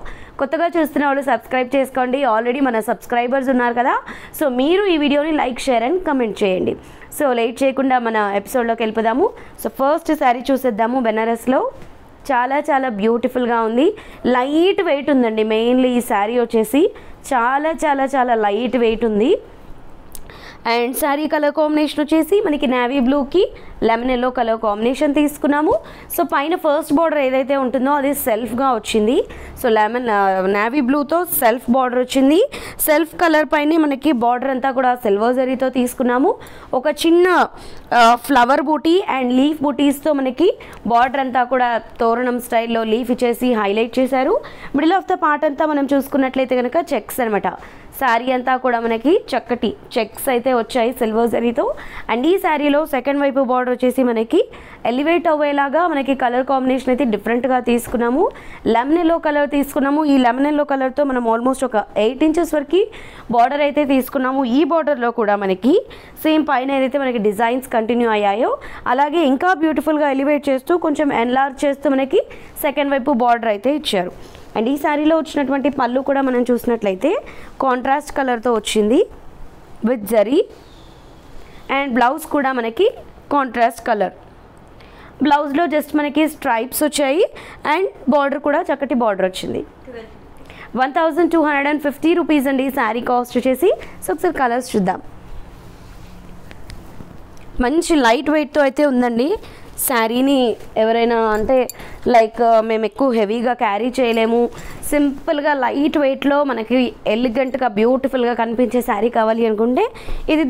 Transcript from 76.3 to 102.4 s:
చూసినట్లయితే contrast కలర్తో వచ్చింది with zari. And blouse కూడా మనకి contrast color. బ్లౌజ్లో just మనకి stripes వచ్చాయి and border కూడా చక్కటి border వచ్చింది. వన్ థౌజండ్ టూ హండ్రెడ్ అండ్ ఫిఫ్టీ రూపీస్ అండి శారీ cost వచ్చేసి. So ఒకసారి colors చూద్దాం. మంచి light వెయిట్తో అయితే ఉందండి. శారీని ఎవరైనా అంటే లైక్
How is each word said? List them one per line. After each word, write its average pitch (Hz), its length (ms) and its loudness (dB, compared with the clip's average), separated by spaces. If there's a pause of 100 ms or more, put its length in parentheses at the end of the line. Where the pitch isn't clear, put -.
చూసినట్లయితే 233 760 0 (360)
contrast 262 560 0
కలర్తో 247 380 0
వచ్చింది 214 520 2 (800)
with 233 160 0 (140)
zari. 233 300 4 (1300)
And 277 200 -2
blouse 254 280 2
కూడా 269 300 0
మనకి 240 380 0 (420)
contrast 254 540 0
color. 208 260 0 (1080)
బ్లౌజ్లో 294 440 2
just 294 300 0
మనకి 294 320 2
stripes 254 540 -4
వచ్చాయి 294 420 2 (500)
and 381 120 0 (220)
border 277 300 2
కూడా 294 240 0
చక్కటి 285 320 -4
border 202 320 0
వచ్చింది. - 400 -6 (1120)
వన్ 262 160 0
థౌజండ్ 330 400 2
టూ 330 100 4
హండ్రెడ్ 285 260 0
అండ్ 302 140 -2
ఫిఫ్టీ 294 320 0
రూపీస్ 294 340 2
అండి 269 220 0
శారీ 233 300 -2
cost 247 380 -2
వచ్చేసి. 262 360 2 (320)
So 370 80 0
ఒకసారి 320 200 -2
colors 254 420 -2
చూద్దాం. 185 260 0 (2500)
మంచి 311 360 2
light 262 340 2
వెయిట్తో 302 300 0
అయితే 285 260 2
ఉందండి. 247 520 0 (500)
శారీని 247 680 2 (200)
ఎవరైనా 233 400 2
అంటే 226 520 2 (400)
లైక్ 226 540 4